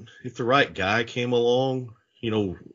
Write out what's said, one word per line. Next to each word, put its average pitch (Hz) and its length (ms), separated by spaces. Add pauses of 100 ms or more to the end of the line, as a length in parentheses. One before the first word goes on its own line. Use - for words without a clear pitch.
(240)
if 127 100
the 127 100
right 143 280
guy 104 320
came 123 280
along, 123 600 (260)
you 117 100
know, 101 260 (180)